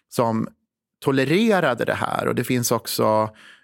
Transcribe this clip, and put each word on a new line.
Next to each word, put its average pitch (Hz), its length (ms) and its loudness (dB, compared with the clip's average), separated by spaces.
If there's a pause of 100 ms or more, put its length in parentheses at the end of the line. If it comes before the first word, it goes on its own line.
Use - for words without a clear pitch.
som 113 400 -2 (560)
tolererade 151 800 2
det - 100 0
här. - 340 -2
Och 120 60 0
det 120 100 -2
finns 123 280 0
också, 110 580 0 (340)